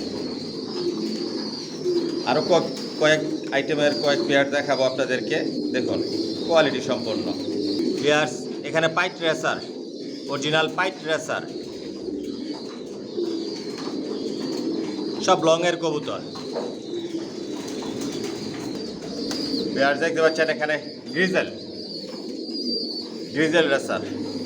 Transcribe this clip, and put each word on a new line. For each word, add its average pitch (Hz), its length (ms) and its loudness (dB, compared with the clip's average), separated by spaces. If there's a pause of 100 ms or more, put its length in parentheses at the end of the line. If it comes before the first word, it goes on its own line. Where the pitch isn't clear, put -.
(2250)
আরও 143 200 4
ক-, 165 220 6 (300)
কয়েক 151 200 6 (340)
আইটেমের 147 380 4 (100)
কয়েক 143 240 4
পেয়ার 139 180 6 (100)
দেখাবো 139 340 2
আপনাদেরকে। 127 480 2 (380)
দেখুন, 113 240 2 (480)
কোয়ালিটি 143 420 6
সম্পন্ন। 117 360 0 (760)
পেয়ার্স, 151 320 4 (340)
এখানে 160 200 4 (100)
পাইট 180 180 2 (100)
রেসার, 156 320 2 (760)
অরিজিনাল 156 340 4 (100)
পাইট 185 200 0 (120)
রেসার, 131 340 0 (3750)
সব 185 120 6 (100)
লংয়ের 165 360 4
কবুতর। 143 360 -2 (3500)
পেয়ার্স, 139 320 4
দেখতে 165 180 2
পাচ্ছেন 160 320 6
এখানে 151 200 0 (380)
গ্রিজেল, 170 340 4 (1900)
গ্রিজেল 156 400 6
রেসার, 120 280 2 (440)